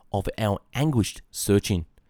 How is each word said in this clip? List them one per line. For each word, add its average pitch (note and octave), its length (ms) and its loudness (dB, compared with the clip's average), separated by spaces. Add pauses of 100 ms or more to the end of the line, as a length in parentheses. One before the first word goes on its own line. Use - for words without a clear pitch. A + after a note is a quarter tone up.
(120)
of G2 240 -2
our G#2 220 0 (160)
anguished B2+ 560 0
searching. G2+ 560 0 (240)